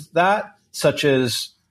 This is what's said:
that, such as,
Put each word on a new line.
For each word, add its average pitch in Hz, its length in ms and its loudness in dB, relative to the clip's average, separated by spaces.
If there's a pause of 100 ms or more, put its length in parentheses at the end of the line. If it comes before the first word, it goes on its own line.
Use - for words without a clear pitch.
(140)
that, 196 420 0 (160)
such - 320 0
as, 131 460 0 (220)